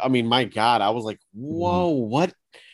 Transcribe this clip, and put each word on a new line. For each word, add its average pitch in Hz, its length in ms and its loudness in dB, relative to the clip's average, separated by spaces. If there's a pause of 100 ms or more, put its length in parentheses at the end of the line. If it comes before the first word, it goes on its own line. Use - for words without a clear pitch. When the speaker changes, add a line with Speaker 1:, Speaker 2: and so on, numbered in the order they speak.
Speaker 1:
I 131 40 0
mean, 123 180 2
my 123 180 2
God, 110 360 2
I 101 100 2
was 113 140 -4
like, 107 140 -6 (180)
Speaker 2:
Mm-hmm. 113 100 -12
Speaker 1:
"Whoa, 175 420 -2
what, 143 440 0 (420)